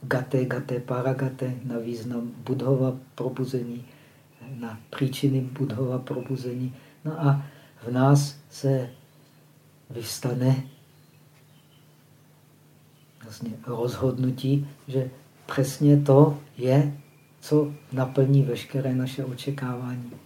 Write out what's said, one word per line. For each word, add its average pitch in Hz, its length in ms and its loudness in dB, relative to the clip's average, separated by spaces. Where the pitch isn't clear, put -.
gate, 127 380 0
gate, 123 340 -4
paragate, 131 720 -2
na 120 160 -4
význam 117 520 -6
Budhova 131 520 0
probuzení, 123 720 -4
na 113 200 -10
příčiny 131 520 0
Budhova 127 580 -4
probuzení. 127 760 -6
No 156 160 -6
a 143 240 4
v 120 40 -4
nás 139 440 4
se 131 400 -2
vyvstane 123 760 0
vlastně 113 280 -12
rozhodnutí, 127 1000 0
že 131 220 -2
přesně 143 520 4
to 143 400 8
je, 143 360 4
co 151 320 2
naplní 135 520 4
veškeré 127 520 -2
naše 127 300 -2
očekávání. 127 840 -6